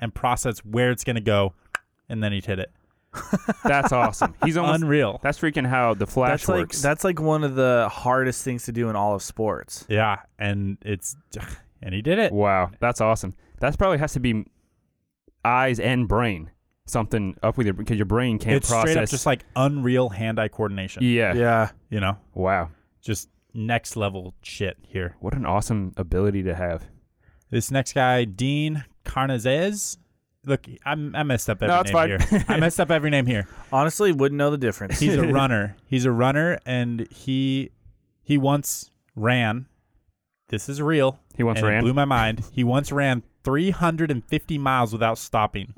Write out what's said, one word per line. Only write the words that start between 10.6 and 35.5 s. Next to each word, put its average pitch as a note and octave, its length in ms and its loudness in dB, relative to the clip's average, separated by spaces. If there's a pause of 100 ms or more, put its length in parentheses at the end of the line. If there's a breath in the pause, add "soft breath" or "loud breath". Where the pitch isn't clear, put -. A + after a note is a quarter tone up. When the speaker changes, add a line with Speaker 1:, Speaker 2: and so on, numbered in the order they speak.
Speaker 1:
it's, G#2 340 -6 (640 loud breath)
and F#2+ 120 -8
he G2+ 80 -4
did E3 160 2
it. A3 140 2
Speaker 2:
Wow, G2 380 2 (100)
that's A#2+ 200 0
awesome. A2 340 0 (260 soft breath)
That C#3 180 0
probably F#3+ 200 2
has D3 140 -2
to C3 80 -4
be A2+ 240 0 (1000)
eyes B2 360 2
and B2 280 0
brain. G2 420 0 (360)
Something G#2+ 560 -2
up A2+ 140 0
with B2 100 0
your, G2 80 0
'cause A2 220 -4
your G#2 100 0
brain A2+ 320 0
can't - 180 0
Speaker 1:
It's B2+ 120 0
Speaker 2:
process. A#2 220 2
Speaker 1:
straight D#3+ 140 2
up G#2 40 -2
just, - 180 -4
like, C3 180 0 (120)
unreal B2+ 540 2
hand-eye A2 380 -2
coordination. G2 560 -6
Speaker 2:
Yeah. A#2 300 4
Speaker 3:
Yeah. A#2 360 4 (180)
Speaker 1:
You G#2+ 120 -4
know? G2 160 0 (180)
Speaker 2:
Wow. F#2 360 0 (300)
Speaker 1:
Just - 280 -6 (260)
next A2+ 420 -4
level F#2+ 460 -4
shit - 400 -6
here. F2+ 380 -8
Speaker 2:
What F#2 140 -6
an C3+ 120 -4
awesome G2 500 0
ability G2 480 0
to F#2+ 100 -2
have. F2 300 -6 (640)
Speaker 1:
This A#2 200 -2
next C3+ 240 -2
guy, B2+ 300 2
Dean C#3 600 -2 (200)
Karnazes. C3+ 920 -2 (480)
Look, C3+ 200 -2 (200)
I'm, D3 280 -4
I D3+ 80 -2
messed C3 280 -2
up G#2 120 -4
every E3+ 120 2
Speaker 2:
No, F3+ 60 4
it's G3 120 -2
Speaker 1:
name D#3 260 2
Speaker 2:
fine. - 100 2
Speaker 1:
here. G#3 200 2
I - 80 0
Speaker 2:
<laughs> D#3 40 2
Speaker 1:
messed E3 200 2
up E3 100 0
every D3+ 200 2
name C#3 160 2
here. G#2+ 200 0 (260 loud breath)
Speaker 3:
Honestly, D#3 400 2
wouldn't C#3+ 260 2
know C#3+ 120 2
the D3 80 0
difference. A2 400 -2
Speaker 1:
He's D3 180 2
a C3 120 2
Speaker 2:
<laughs> A#2+ 40 2
Speaker 1:
runner. A#2+ 440 0 (100)